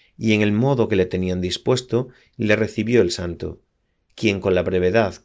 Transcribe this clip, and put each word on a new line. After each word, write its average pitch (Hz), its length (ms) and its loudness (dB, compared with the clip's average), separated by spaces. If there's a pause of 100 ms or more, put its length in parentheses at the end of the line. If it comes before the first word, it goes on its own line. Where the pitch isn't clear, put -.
(180)
y 110 160 2
en 107 80 2
el 104 100 2
modo 120 360 2
que 104 80 0
le 92 100 2
tenían 92 340 -4
dispuesto, 123 680 -2 (280)
le 107 180 2
recibió 110 460 0
el 90 100 4
santo, 85 520 -8 (520)
quien 101 260 0
con 95 140 0
la 90 80 2
brevedad 92 520 0 (100)